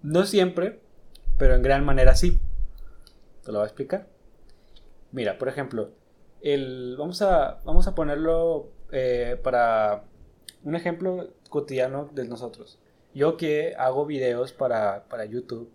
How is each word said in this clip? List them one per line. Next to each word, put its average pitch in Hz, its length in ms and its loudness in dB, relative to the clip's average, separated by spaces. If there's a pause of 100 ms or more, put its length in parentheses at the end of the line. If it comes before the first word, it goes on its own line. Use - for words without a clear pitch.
No 160 240 2
siempre, 185 540 -2 (580)
pero 127 160 8
en 123 80 6
gran 139 220 2
manera 131 320 6
sí. 175 240 4 (1040)
Te 110 80 -12
lo 104 60 -4
voy 104 60 0
a 107 40 -6
explicar. 185 400 -10 (1040)
Mira, 110 260 -6
por 131 100 -4
ejemplo, 127 420 -8 (520)
el, 131 560 -4
vamos 175 240 -6
a, 170 420 0
vamos - 220 8
a - 80 -2
ponerlo, 160 760 -2 (200)
eh, 123 520 -2
para 113 600 0 (600)
un 151 100 -6
ejemplo 175 560 -6 (180)
cotidiano 139 640 -4
de 131 140 -8
nosotros. 117 540 -16 (340)
Yo 151 220 0
que 156 420 -4
hago 131 280 0
videos 131 460 -4
para, 107 560 -2
para 113 180 -10
YouTube 120 480 -12